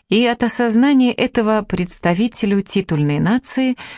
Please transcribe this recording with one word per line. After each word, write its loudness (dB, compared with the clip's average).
и 2
от -2
осознания 2
этого 0
представителю -2
титульной -2
нации -2